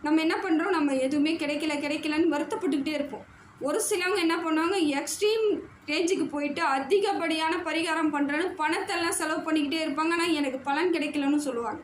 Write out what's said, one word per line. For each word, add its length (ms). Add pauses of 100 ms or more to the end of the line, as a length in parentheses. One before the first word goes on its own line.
நம்ம 200
என்ன 180
பண்றோம், 340
நம்ம 160 (120)
எதுவுமே 260 (120)
கிடைக்கல 320 (100)
கிடைக்கலன்னு 480
வருத்தப்பட்டுக்கிட்டே 680
இருப்போம். 260 (420)
ஒரு 200
சிலவங்க 380
என்ன 180
பண்ணுவாங்க, 340 (220)
எக்ஸ்ட்ரீம் 460 (440)
ரேஞ்சுக்கு 440
போயிட்டு 280 (140)
அதிகப்படியான 760 (140)
பரிகாரம் 460
பண்றேன்னு 340 (140)
பணத்தெல்லாம் 580
செலவு 280
பண்ணிக்கிட்டே 380
இருப்பாங்க, 320
ஆனா 80 (140)
எனக்கு 200 (100)
பலன் 260
கிடைக்கலன்னு 520
சொல்லுவாங்க. 360